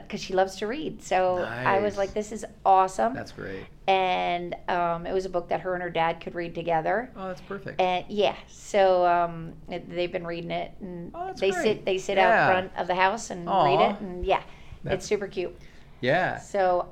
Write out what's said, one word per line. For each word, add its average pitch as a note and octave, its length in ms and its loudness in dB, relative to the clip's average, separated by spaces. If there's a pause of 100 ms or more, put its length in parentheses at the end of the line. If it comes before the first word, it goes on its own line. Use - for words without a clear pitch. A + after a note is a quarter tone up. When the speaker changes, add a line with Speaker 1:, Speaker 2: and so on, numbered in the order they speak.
Speaker 1:
'cause G#3 100 -6
she - 140 -8
loves F#3+ 220 2
to G#3+ 100 -4
read. C#4 360 -8
So F#3 360 2
I F3 420 0
was G3+ 140 0
Speaker 2:
Nice. G3 40 -4
Speaker 1:
like, G3 160 -2
"This G#3+ 180 -6
is A3 120 -10 (220)
awesome." F#3+ 480 4
Speaker 2:
That's - 180 -10
great. F#2+ 320 -10 (240)
Speaker 1:
And, F3+ 640 0 (140)
um, E3+ 380 0
it F3 80 -4
was F#3 100 0
a F#3+ 60 -8
book F3 180 -4
that E3 120 -2
her F#3 120 -4
and F3+ 100 -4
her F3+ 60 -6
dad E3+ 320 0
could - 140 -10
read E3+ 200 -6
together. E3+ 640 0
Speaker 2:
Oh, F#3+ 120 -8
that's F3+ 120 -10
perfect. - 400 -8
Speaker 1:
And, F3+ 280 2
yeah, G3+ 260 2 (120)
so, F#3 600 4
um, E3+ 480 2 (160)
it, E3+ 180 -8
they've F3 240 -2
been F3 140 -4
reading E3+ 240 -8
it, E3+ 220 -4 (100)
and F3+ 320 -12
Speaker 2:
Oh, F4+ 140 -8
that's F#4+ 120 -12
Speaker 1:
they G4 100 4
Speaker 2:
great. F4+ 120 0
Speaker 1:
sit, G#3+ 240 2
they F#3+ 100 2
sit F#3+ 220 0
Speaker 2:
Yeah. F#3 100 8
Speaker 1:
out F#3 240 6
front F#3 240 0
of F3+ 120 -2
the F3+ 60 0
house F#3+ 360 2
and F3 160 -8
read F#3 80 -2
Speaker 2:
Aw. D#3+ 360 6
Speaker 1:
it, G#3 120 -6
and, F3+ 240 -6
yeah, F#3 160 2 (420)
Speaker 2:
That's C#3+ 120 0
Speaker 1:
it's - 100 -8
super G3+ 220 -2
cute. - 280 -6 (460)
Speaker 2:
Yeah. C#3 380 2
Speaker 1:
So F3+ 520 2